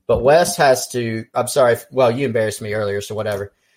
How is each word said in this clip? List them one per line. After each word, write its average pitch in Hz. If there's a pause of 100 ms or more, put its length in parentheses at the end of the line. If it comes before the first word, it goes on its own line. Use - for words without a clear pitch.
But 117
Wes 165
has 135
to, 113
I'm 123
sorry, 123
if, -
well, 127
you 135
embarrassed 110
me 107
earlier, 101
so 104
whatever. 104 (260)